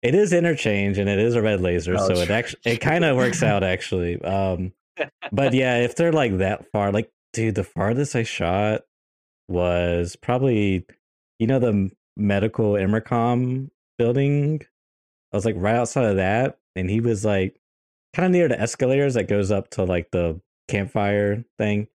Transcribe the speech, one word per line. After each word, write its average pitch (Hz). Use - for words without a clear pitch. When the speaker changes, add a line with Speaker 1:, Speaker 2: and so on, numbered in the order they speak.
Speaker 1:
it 123
is 196
interchange 107
and 101
it 101
is 117
a 117
red 104
laser, 87
Speaker 2:
Oh, 98
Speaker 1:
so 92
it 87
Speaker 2:
true, 98
Speaker 1:
actu-, 117
it 117
Speaker 2:
true. 143
Speaker 1:
kinda 160
works 127
out, 104
actually. 92
Um, 95
Speaker 2:
<laughs> -
Speaker 1:
but 131
yeah, 127
if 120
they're, 170
like, 123
that 95
far, 101
like, 110
dude, 113
the 98
farthest 123
I 117
shot 101
was 87
probably, 110
you 113
know, 131
the 120
m-, 98
medical 104
Emercom 120
building? 143
I 104
was, 101
like, 110
right 104
outside 123
of 101
that, 104
and 92
he 107
was, 113
like, 98
kinda 185
near 175
the 123
escalators 135
that 107
goes 101
up 98
to, -
like, 90
the 85
campfire 104
thing. 104